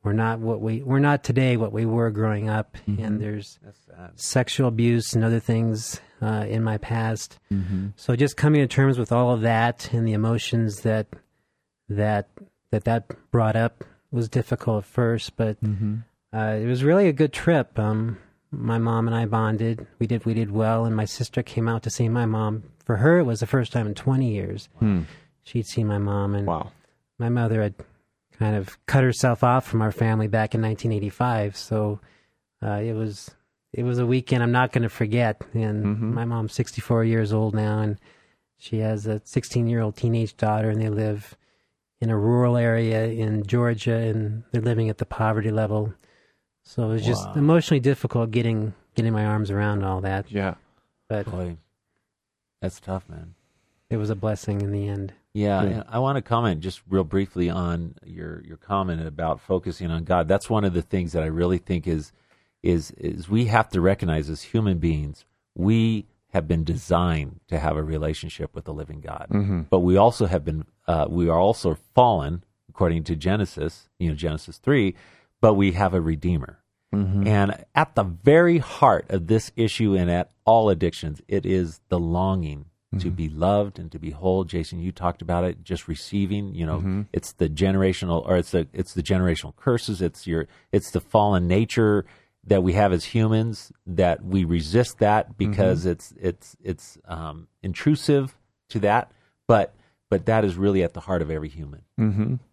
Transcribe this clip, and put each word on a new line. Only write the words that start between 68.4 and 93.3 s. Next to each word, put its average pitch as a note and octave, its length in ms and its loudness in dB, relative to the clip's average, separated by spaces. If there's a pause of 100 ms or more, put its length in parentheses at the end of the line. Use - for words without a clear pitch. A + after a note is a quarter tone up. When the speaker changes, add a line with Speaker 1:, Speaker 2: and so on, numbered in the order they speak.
Speaker 3:
with E2 100 -12
the D#2 100 -12
living D2+ 260 -12
God. D2+ 300 -14
Speaker 2:
Mm-hmm. G2 400 0
Speaker 3:
But F#2 100 4
we F2+ 160 4
also A2 300 4
have E2+ 180 0
been, D#2 200 -4 (240)
uh, E2 220 2
we E2+ 180 2
are E2 100 2
also F2+ 380 2 (180)
fallen, F2+ 480 2 (280)
according E2 340 0
to E2 120 -4
Genesis, F2 720 -4 (100)
you F2 100 0
know, D#2 60 0
Genesis D#2 440 -6
three, A#2 360 2 (460)
but A2 140 6
we G2 180 4
have F#2 220 2
a F2+ 60 2
Redeemer. D#2+ 580 -2 (360)
Speaker 2:
Mm-hmm. G2 320 0
Speaker 3:
And G2+ 380 2 (100)
at D#3 220 0
the A2 80 2
very C#3+ 540 4
heart A#2+ 520 2
of F2 160 -2
this A2 300 0
issue G#2+ 380 2
and F2 160 2
at F2 200 0 (140)
all A2 260 6
addictions, E2 580 -2
it G2+ 160 0
is F2+ 440 -2
the F2+ 100 0
longing E2+ 680 -2 (340)
to F#2 80 -2
Speaker 2:
Mm-hmm. F2 80 -4
Speaker 3:
be D#2+ 120 -4
loved G2 520 0
and D#2+ 100 -12
to E2 80 -14
be D#2+ 140 -10
whole. F#2 320 0
Jason, F2 340 -6
you F2 140 -6
talked F2 280 -4
about F2 240 -2
it, F2 200 -6
just - 240 -8
receiving, G2 680 -4
you E2+ 100 -4
know, D#2 140 -2
Speaker 2:
Mm-hmm. F#2+ 240 -2 (100)
Speaker 3:
it's - 200 -6
the E2 160 0
generational, F#2 800 0
or F#2 100 2
it's F2 160 -2
the, E2 200 0
it's - 220 -8
the F2+ 80 -2
generational F2+ 540 0
curses. A2+ 440 -2
It's - 280 -4
your, E2 180 -2 (240)
it's - 220 0
the A2+ 80 0
fallen G2+ 480 2
nature G#2 560 2 (420)
that G2 160 4
we F2+ 120 2
have G2+ 180 4
as F2 140 0
humans, A2 640 0 (120)